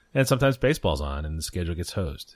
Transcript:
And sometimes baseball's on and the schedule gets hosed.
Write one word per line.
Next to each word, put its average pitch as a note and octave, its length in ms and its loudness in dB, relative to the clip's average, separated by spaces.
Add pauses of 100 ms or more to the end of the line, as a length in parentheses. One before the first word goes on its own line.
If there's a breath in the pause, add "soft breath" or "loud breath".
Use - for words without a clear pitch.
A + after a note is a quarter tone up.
(160 soft breath)
And C3+ 120 4
sometimes C3+ 300 4
baseball's G2+ 440 2
on C#2+ 240 -4
and D#2 120 -4
the D#2+ 60 -6
schedule E2+ 320 -4
gets F2 160 -6
hosed. - 440 -6